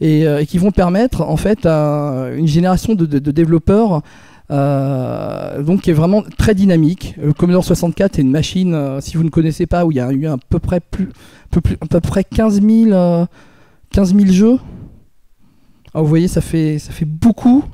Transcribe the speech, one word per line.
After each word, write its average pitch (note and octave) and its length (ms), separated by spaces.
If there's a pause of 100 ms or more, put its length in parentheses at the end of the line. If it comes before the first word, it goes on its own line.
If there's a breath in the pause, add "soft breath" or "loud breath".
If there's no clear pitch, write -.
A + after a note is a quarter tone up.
et, D#3 260
euh, D3 140
et D3+ 60
qui - 120
vont F#3+ 140
permettre F#3+ 480
en D#3 160
fait G3+ 280
à D3 680
une D#3 140
génération F3+ 460
de, E3+ 120
de, C#3+ 140
de D3 100
développeurs E3 720 (480 soft breath)
euh, C3+ 1120
donc F3+ 200
qui - 80
est E3+ 40
vraiment F3+ 280 (160)
très A3 160
dynamique. F3+ 680
Le D3 100
Commodore F3 320
soixante-quatre F3+ 540
est D#3 40
une C3 80
machine, E3+ 440
euh, C#3 260
si - 160
vous D#3+ 80
ne D#3+ 60
connaissez D#3+ 360
pas, F3 180
où E3 60
il C#3+ 80
y - 20
a B2 100
eu C#3 160
à D#3 100 (120)
peu F3+ 100
près F3 220
plus, - 300 (400 soft breath)
peu F3 100
plus, - 200
à E3 60
peu F3 140
près F#3+ 240
quinze A3 360
mille, A3 320
euh, F3 340 (640 soft breath)
quinze F#3+ 240
mille G3+ 180
jeux. A3 260 (1400 loud breath)
Ah, D#3+ 60
vous D#3 60
voyez, E3 220
ça E3+ 120
fait, D#3 380
ça - 140
fait E3 140
beaucoup, A#3 680